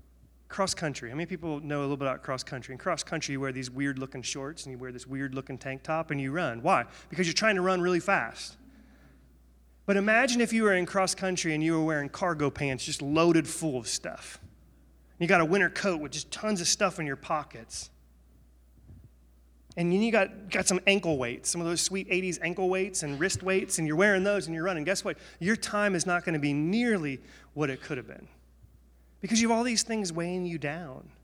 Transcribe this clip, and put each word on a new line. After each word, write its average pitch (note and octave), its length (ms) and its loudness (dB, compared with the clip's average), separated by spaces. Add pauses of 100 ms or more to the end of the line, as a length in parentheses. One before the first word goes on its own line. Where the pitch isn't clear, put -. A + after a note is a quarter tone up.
(500)
cross - 260 0
country. C3+ 340 -6
How B2 60 -10
many E3 100 -4
people D#3+ 340 -6
know D3 200 -4
a - 20 -2
little C#3 160 -2
bit C#3 100 -2
about B2+ 160 -4
cross C3 180 -4
country? C3 300 -10
In B2+ 80 -12
cross E3+ 240 -2
country, E3 300 -4
you C3+ 80 -2
wear C3+ 100 -2
these B2+ 180 -8
weird C3+ 300 -4
looking C3+ 220 -8
shorts C#3+ 420 -8
and C3+ 80 -12
you B2 60 -12
wear B2+ 160 -10
this A#2+ 120 -14
weird C3+ 300 -6
looking C3+ 220 -6
tank C3 260 -8
top D#3+ 260 -2
and C#3+ 120 -2
you C3+ 100 -4
run. C#3 300 -2
Why? C#3 240 4 (240)
Because E3+ 180 0
you're D#3+ 60 0
trying G#3+ 220 4
to F#3 60 2
run F#3 200 4
really F3+ 180 4
fast. E3 560 -2 (1300)
But G3 120 4
imagine A#3 420 4
if A3+ 140 2
you A3+ 100 4
were G3+ 100 6
in F3+ 120 4
cross F#3+ 280 2
country F3+ 400 -2
and D3+ 100 0
you E3 100 4
were D#3+ 100 2
wearing D3+ 260 0
cargo D#3 400 0
pants C3+ 360 -2
just D3+ 160 -6
loaded D#3+ 460 6
full D3 300 -2
of A2 100 -8
stuff. - 520 -8 (800)
You F3 80 2
got F#3 140 6
a D#3+ 40 4
winter F3 240 4
coat F3+ 300 -2
with D3 120 -8
just D3 200 -8
tons G#3+ 300 -2
of E3 60 -2
stuff F#3 320 2
in D#3+ 60 -2
your C#3 100 -4
pockets. - 720 -6 (1900)
And F3 160 0
then F#3+ 100 4
you A3+ 100 2
got, G3 380 2
got F#3+ 180 0
some F3+ 200 4
ankle F#3+ 300 2
weights, B2 320 -4
some E3+ 120 -2
of E3 60 -2
those E3+ 140 0
sweet F#3+ 280 -2
eighties F#3 320 -2
ankle F3+ 280 -2
weights F#3+ 340 -2
and C#3+ 160 -4
wrist F#3 240 0
weights, F#3 340 0
and D#3+ 100 0
you're D3+ 80 0
wearing F#3+ 280 6
those G3 240 0
and E3 80 -4
you're D#3+ 80 -4
running. F3 200 -2
Guess F#3 200 -2
what? F#3+ 140 -4 (220)
Your E3+ 160 2
time G#3 380 2
is E3+ 120 2
not F3 200 2
gonna D#3+ 140 0
be C#3+ 140 2
nearly E3+ 640 2 (340)
what D3+ 160 0
it C3 120 -6
could C#3+ 160 -6
have A2 100 -10
been. - 200 -16 (960)
Because A3 200 2
you A#3 80 4
have A#3 80 4
all A#3 60 2
these A#3+ 200 0
things G#3 300 -2
weighing F3 320 -2
you E3+ 120 -2
down. D3 520 -8 (140)